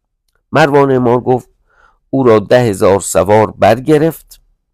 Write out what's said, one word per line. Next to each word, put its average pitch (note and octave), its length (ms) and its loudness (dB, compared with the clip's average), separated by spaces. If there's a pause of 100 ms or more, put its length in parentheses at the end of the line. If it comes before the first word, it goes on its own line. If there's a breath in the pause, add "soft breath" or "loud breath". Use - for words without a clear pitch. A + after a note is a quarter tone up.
(520)
مروان C#3 460 0
معمار B2 220 0
گفت: A#2+ 300 -4 (600)
او C3+ 140 -4
را A2 160 4
ده B2 200 0
هزار G2 400 0
سوار F#2 520 0
برگرفت C3 920 -2 (320)